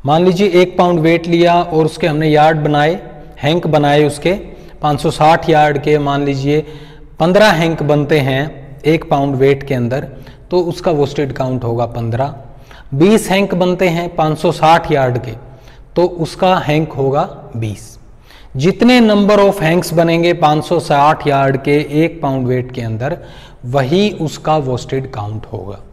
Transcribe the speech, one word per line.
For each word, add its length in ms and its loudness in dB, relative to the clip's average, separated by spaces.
मान 200 4
लीजिए 220 2
एक 300 2
pound 220 2
weight 280 2
लिया 340 4
और 240 0
उसके 220 -4
हमने 200 0
yard 300 4
बनाए, 420 0
hank 260 -2
बनाए 360 2
उसके 500 -2
पाँच 180 0
सौ 120 -2
साठ 380 2
यार्ड 280 4
के, 220 0
मान 260 -2
लीजिए 400 -2
पन्द्रह 320 4
हैंक 320 -2
बनते 360 2
हैं 600 -4
एक 280 0
पाउंड 260 0
वेट 280 2
के 100 -6
अंदर, 340 -4
तो 80 0
उसका 320 -2
वोस्टेड 420 -2
काउंट 300 -4
होगा 220 -2
पन्द्रह। 500 -4
बीस 360 2
हैंक 260 0
बनते 340 0
हैं 260 -4
पाँच 220 0
सौ 140 0
साठ 400 2
यार्ड 260 0
के, 140 -8
तो 80 2
उसका 540 0
हैंक 360 -2
होगा 280 0
बीस। 400 -8
जितने 440 4
number 360 4
of 240 2
hanks 320 0
बनेंगे 400 2
पाँच 320 0
सौ 140 0
साठ 480 2
यार्ड 300 2
के 460 0
एक 180 -4
पाउंड 260 -2
वेट 240 -2
के 100 -10
अंदर, 360 -6
वही 460 0
उसका 460 -4
वोस्टेड 540 -4
काउंट 420 -8
होगा। 260 -12